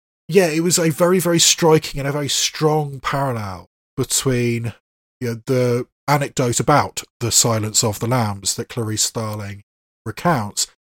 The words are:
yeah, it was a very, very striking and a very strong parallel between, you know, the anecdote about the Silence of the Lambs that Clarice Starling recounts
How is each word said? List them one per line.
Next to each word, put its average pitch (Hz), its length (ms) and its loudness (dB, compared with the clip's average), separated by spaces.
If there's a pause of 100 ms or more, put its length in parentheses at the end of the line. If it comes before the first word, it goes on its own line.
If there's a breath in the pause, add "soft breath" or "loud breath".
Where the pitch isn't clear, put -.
(280)
yeah, 175 200 4
it 156 120 -2
was 170 180 2
a 165 120 2
very, 180 300 2
very 170 180 2
striking 156 600 4
and 139 80 -4
a 143 40 -2
very 147 160 -4
strong 151 720 -2
parallel 110 680 -4 (280)
between, 120 760 0 (460)
you 123 80 -4
know, 117 180 -6
the 123 400 2 (200)
anecdote 139 540 0
about 139 420 2 (180)
the 117 120 -2
Silence 110 500 2
of 107 160 -2
the - 80 -4
Lambs 107 500 -2
that 117 120 -8
Clarice 107 360 -4
Starling 107 580 -8 (420)
recounts 110 640 -2 (220 soft breath)